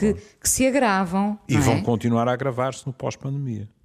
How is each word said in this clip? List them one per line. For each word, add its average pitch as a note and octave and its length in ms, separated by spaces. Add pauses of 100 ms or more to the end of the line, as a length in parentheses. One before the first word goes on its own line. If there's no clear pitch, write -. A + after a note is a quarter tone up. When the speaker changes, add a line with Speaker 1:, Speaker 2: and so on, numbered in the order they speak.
Speaker 1:
agravam. G3+ 140 (180)
Speaker 2:
que - 80
se - 180
agravam, G3+ 720 (100)
Speaker 1:
E C#3 60
Speaker 2:
não A2 80
Speaker 1:
vão A#2 140
Speaker 2:
é? G#2 60
Speaker 1:
continuar A#2 460
a B2+ 40
agravar-se B2+ 540
no C3+ 60
pós-pandemia. B2+ 760 (160)